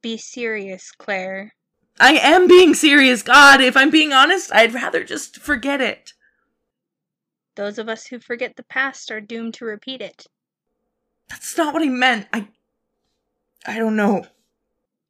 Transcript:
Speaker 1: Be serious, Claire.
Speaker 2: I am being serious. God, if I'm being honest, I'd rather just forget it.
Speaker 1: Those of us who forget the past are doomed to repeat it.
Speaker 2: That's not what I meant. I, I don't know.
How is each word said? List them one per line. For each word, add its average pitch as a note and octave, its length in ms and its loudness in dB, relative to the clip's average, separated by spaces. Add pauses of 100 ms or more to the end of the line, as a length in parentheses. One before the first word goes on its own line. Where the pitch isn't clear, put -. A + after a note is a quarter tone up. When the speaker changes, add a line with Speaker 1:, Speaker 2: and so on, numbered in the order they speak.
Speaker 1:
Be A3+ 140 -10
serious, G#3+ 760 -14
Claire. F#3+ 600 -12 (440)
Speaker 2:
I B3+ 160 4
am F4 340 2
being F4+ 260 8
serious. C4+ 480 2
God, C4+ 380 6
if B3+ 160 0
I'm C#4 140 2
being D#4 220 0
honest, D#4 420 2
I'd A3+ 180 4
rather - 320 -6
just - 320 -14
forget C#4 440 -6
it. - 340 -8 (1400)
Speaker 1:
Those G#3 220 -10
of A3 100 -12
us A3 180 -14
who B3 120 -18
forget A#3+ 380 -12
the B3+ 60 -20
past - 480 -10
are A3 100 -12
doomed A3+ 340 -14
to A#3+ 120 -16
repeat A3 340 -16
it. - 260 -20 (1000)
Speaker 2:
That's - 300 -12
not D4+ 160 -4
what D#4+ 80 -4
I D4+ 60 -2
meant. B3 440 -4
I, G#3 160 -10 (1160)
I G#3+ 120 -10
don't A3 180 -4
know. G3+ 300 -2 (840)